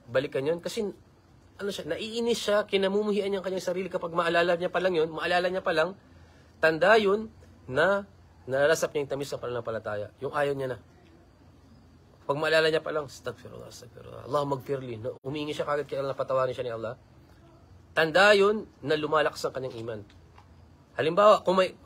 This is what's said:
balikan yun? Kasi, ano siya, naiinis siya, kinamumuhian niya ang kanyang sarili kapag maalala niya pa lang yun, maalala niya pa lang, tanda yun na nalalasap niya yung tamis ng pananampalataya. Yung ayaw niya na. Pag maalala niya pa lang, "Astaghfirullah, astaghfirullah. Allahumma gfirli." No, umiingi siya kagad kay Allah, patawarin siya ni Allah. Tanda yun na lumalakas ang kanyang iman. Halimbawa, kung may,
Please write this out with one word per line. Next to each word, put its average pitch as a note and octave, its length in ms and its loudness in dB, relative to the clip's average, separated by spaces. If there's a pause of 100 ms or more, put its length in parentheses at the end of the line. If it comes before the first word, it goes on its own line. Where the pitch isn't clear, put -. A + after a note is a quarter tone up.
balikan C3+ 340 -2
yun? D#3+ 160 -2
Kasi, G#3 300 -6 (720)
ano G3 100 -6
siya, E3+ 160 -8
naiinis A3 540 -2
siya, G#3 240 2
kinamumuhian G3+ 640 0
niya G3 160 -2
ang - 20 -10
kanyang F#3 220 -4
sarili F3+ 240 -4
kapag E3+ 240 -6
maalala E3+ 400 2
niya F3+ 160 -2
pa F3+ 80 0
lang F3+ 160 2
yun, D#3+ 160 2
maalala F3 400 0
niya F#3 100 -4
pa F3+ 140 0
lang, E3+ 180 0 (640)
tanda D#3+ 380 6
yun G#3+ 320 2 (400)
na F#3 400 2 (400)
nalalasap D3+ 480 2
niya D3 80 0
yung C#3 80 -8
tamis C#3 180 -6
ng C#3 100 -6
pananampalataya. A2 680 -6 (160)
Yung C#3+ 80 -6
ayaw C#3+ 240 0
niya C3+ 180 -4
na. - 40 -12 (1500)
Pag C#3+ 140 -2
maalala D#3+ 260 4
niya D#3 160 2
pa D3+ 80 -8
lang, D3+ 160 -4
"Astaghfirullah, A#2+ 640 -14
astaghfirullah. A#2 560 -18
Allahumma C#3 320 -2
gfirli." C3 400 -8
No, A#2+ 240 -10
umiingi D3 320 -6
siya D3+ 140 -6
kagad D3 180 -2
kay C#3 160 -6
Allah, C3+ 160 -6
patawarin C3 380 -2
siya B2+ 100 -6
ni A#2 80 -6
Allah. A2+ 240 -8 (960)
Tanda E3+ 400 6
yun G3+ 320 4 (160)
na D3+ 160 0
lumalakas D3 480 0
ang C3 80 -6
kanyang B2+ 220 -8 (100)
iman. A2 140 -8 (1000)
Halimbawa, F3+ 480 6
kung F#3+ 140 4
may, - 240 0